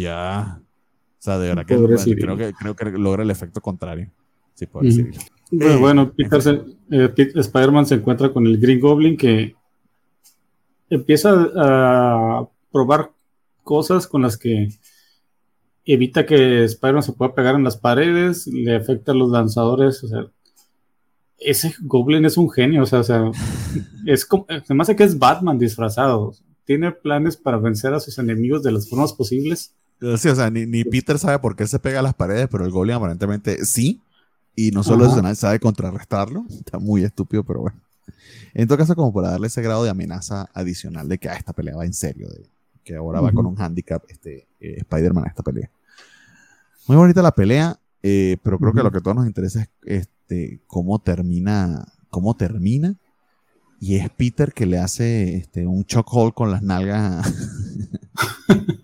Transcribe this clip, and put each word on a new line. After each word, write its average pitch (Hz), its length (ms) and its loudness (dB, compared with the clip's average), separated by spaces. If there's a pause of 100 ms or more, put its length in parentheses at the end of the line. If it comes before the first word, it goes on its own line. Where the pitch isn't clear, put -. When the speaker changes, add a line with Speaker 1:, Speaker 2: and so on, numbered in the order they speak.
Speaker 1:
ya. 90 600 -8
O - 600 -20
sea, 98 160 -2
de 90 100 -2
verdad 87 180 -4
que 123 80 0
Speaker 2:
Pobre 117 220 6
Speaker 1:
bueno, 104 60 0
Speaker 2:
Cirilo. 101 340 0
Speaker 1:
creo - 20 -
que, 104 360 -8
creo 107 180 -8
que 92 60 -6
logra 98 240 0
el 107 80 -2
efecto 87 300 -8
contrario. 87 500 -10 (440)
Sí, - 100 -16
pobre - 240 -2
Speaker 2:
Ujú. 117 80 6
Speaker 1:
Cirilo. 117 240 -4 (300)
Speaker 2:
Pero 151 240 4
Speaker 1:
Eh, - 20 6
Speaker 2:
bueno, 139 260 6
Speaker 1:
en 131 100 0
Speaker 2:
Peter 143 300 2
Speaker 1:
fin. 147 340 0 (120)
Speaker 2:
se, 131 160 4
eh, 127 60 4
Pete-, 139 300 2
Spider-Man 143 440 4
se 139 120 2
encuentra 127 360 0
con 120 140 2
el 113 120 4
Green 123 220 4
Goblin 151 380 4
que 110 360 2 (1300)
empieza 165 580 4 (100)
a 123 920 2 (240)
probar 143 380 2 (520)
cosas 156 440 0
con 139 160 0
las 113 160 0
que 107 320 -2 (1120)
evita 131 420 2
que 127 380 4
Spider-Man 131 380 0
se 135 100 -6
pueda 131 220 -4
pegar 131 200 2
en 143 100 2
las 127 120 -2
paredes, 170 720 0
le 123 300 -2
afecta 113 360 -2
a - 20 2
los 127 160 2
lanzadores, 120 720 0
o 120 40 -10
sea, 110 180 -8 (1120)
ese 151 420 -2
Goblin 143 460 2
es 147 100 2
un 170 140 4
genio, 139 320 2
o 123 40 2
sea, 123 140 2
o 117 40 2
sea, 113 260 2 (360)
Speaker 1:
<laughs> 104 400 -10
Speaker 2:
es 135 200 2
como, 101 200 0 (200)
se 139 80 -2
me 143 80 4
hace 196 140 2
que 208 80 6
es 175 140 2
Batman 151 400 2
disfrazado. 113 760 0 (300)
Tiene 160 280 0
planes 151 440 -2
para 123 200 -2
vencer 113 380 -2
a 151 60 -2
sus 139 180 -12
enemigos 123 440 -2
de 131 100 0
las 104 160 -4
formas 147 240 -2
posibles. 139 600 -6 (460)
Speaker 1:
Sí, 165 100 0
o 139 80 4
sea, 123 140 0
ni, 113 160 -4
ni 117 180 -2
Peter 127 340 -2
sabe 143 200 0
por 117 180 -4
qué 107 100 -4
se 127 120 -4
pega 135 220 -4
a - 20 0
las 135 120 0
paredes, 104 360 -2
pero 95 140 -4
el 92 60 -4
Goblin 95 260 0
aparentemente 101 680 -4
sí. 143 360 -2 (540)
Y 110 160 0
no 101 120 2
solo 113 220 4
Speaker 2:
Ajá. 127 100 6
Speaker 1:
eso, 117 80 4
nadie 92 140 0
sabe 107 240 0
contrarrestarlo. 101 880 -4
Está - 280 -14
muy 101 260 0
estúpido, 98 400 -4
pero - 180 -8
bueno. - 180 -8 (720)
En 113 160 0
todo 143 100 2
caso, 160 160 2
como 147 180 0
para 90 180 0
darle 92 160 -4
ese 117 160 -8
grado 113 220 -2
de 113 60 -2
amenaza 92 640 -8
adicional 85 540 -10
de 92 100 -4
que, - 100 -12
ah, 76 80 -10
esta - 160 -12
pelea 76 240 -10
va 85 100 -8
en 90 80 -6
serio, - 340 -10
de 50 180 -20 (380)
que 85 120 -16
ahora 80 240 -8
va 135 80 2
Speaker 2:
Ujú. 104 80 2
Speaker 1:
con 104 100 0
un 92 140 -8
handicap, 85 480 -8
este, 73 380 -20 (140)
eh, 78 180 -16
Spider-Man 85 460 -2
a - 40 -10
esta - 140 -10
pelea. 64 280 -8 (1160)
Muy 131 100 6
bonita 175 260 8
la 170 100 4
pelea, 139 460 0 (240)
eh, 98 400 2
pero 95 160 -2
creo 104 140 2
que 104 80 2
Speaker 2:
Ujú. - 40 2
Speaker 1:
lo 101 80 0
que 95 60 -4
a - 20 -2
todos 92 160 -2
nos 123 100 0
interesa 98 360 -4 (220)
es, 95 240 -6
este, - 580 -10
cómo 92 320 -4
termina, 90 880 -4 (240)
cómo 98 260 -4
termina. 110 580 -2 (880)
Y 95 140 -2
es - 140 -4
Peter 139 420 -4
que 110 140 -4
le 87 120 0
hace, 95 580 -2
este, 87 300 -8
un 92 180 -2
chokehold 113 500 0
con 113 160 -2
las 92 120 -2
nalgas 98 640 -2
<laughs> - 1160 -8 (400)